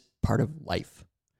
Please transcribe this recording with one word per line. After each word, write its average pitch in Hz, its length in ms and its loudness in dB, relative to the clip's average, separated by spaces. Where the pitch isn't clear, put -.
part 110 180 4
of 120 100 2
life. - 400 -6